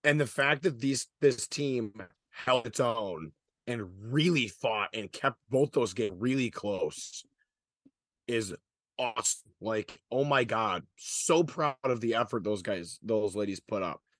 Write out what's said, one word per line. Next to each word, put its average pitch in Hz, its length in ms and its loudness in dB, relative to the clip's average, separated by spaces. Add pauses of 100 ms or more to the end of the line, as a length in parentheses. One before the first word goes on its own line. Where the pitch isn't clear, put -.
And 147 160 6
the 131 60 4
fact 143 360 2
that 151 160 0
these, 135 280 0 (120)
this 131 260 4
team 127 460 -2 (380)
held 127 380 0
its 113 120 -4
own 101 540 -2 (340)
and 107 460 -6
really 151 340 4
fought 104 460 -2
and 107 180 -6
kept - 260 -2 (120)
both 135 240 2
those 120 200 2
games 104 240 -2
really 123 320 0
close - 760 -6 (1000)
is 110 280 -2 (420)
awesome. 120 600 -4
Like, 107 400 -2 (100)
oh 131 140 2
my 139 220 4
God, 110 500 0
so - 480 2
proud 147 400 -2
of 127 160 2
the 113 160 0
effort 117 300 0
those 104 160 0
guys, 87 420 -6
those 107 320 0
ladies 101 240 -2
put 101 240 -4
up. 85 180 -6 (180)